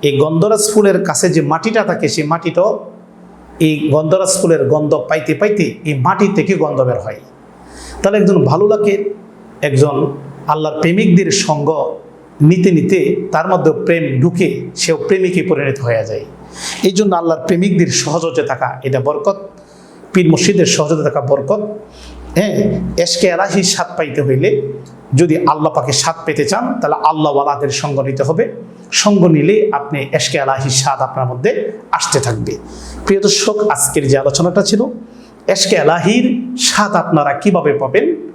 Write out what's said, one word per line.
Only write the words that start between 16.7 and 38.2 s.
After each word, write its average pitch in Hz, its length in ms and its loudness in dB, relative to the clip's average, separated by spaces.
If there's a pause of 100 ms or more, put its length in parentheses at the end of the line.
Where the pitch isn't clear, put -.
এই 190 80 4
জন্য 190 240 2
আল্লাহর 165 300 -2
প্রেমিকদের 175 420 2
সহচর্যে 160 560 -2
থাকা 131 400 -4
এটা 131 160 -2
বরকত, 190 500 -2 (640)
পীর 175 160 4
মুর্শিদের 170 360 4
সহচর্যে 151 380 0
থাকা 143 180 0
বরকত। 139 400 0 (760)
হ্যাঁ, 202 440 0 (180)
এশকে 175 300 0
এলাহির 175 360 0
স্বাদ 175 240 -2 (100)
পাইতে 147 240 -4
হইলে 139 520 0 (420)
যদি 160 220 4
আল্লাহ 156 360 0
পাকে 143 180 -2
স্বাদ 160 240 -2 (100)
পেতে 147 200 -2
চান 240 340 -4
তাহলে 151 160 0
আল্লাহওয়ালাদের 143 760 0
সঙ্গ 139 300 -4
নিতে 131 240 -2
হবে। 160 300 -2 (380)
সঙ্গ 202 340 4
নিলে 175 480 4
আপনি 143 380 -4
এশকে 151 260 -2
এলাহির 135 340 -2
স্বাদ 131 280 0
আপনার 131 260 -2
মধ্যে 127 460 -2 (200)
আসতে - 280 0
থাকবে। 117 380 -4 (480)
প্রিয় 196 160 2
দর্শক, 214 460 0
আজকের 170 400 0
যে 135 100 4
আলোচনাটা 170 440 2
ছিল 208 220 0 (640)
এশকে 196 280 2
এলাহির 170 840 2
স্বাদ - 340 0
আপনারা 156 420 2
কিভাবে 160 400 2
পাবেন 190 600 -2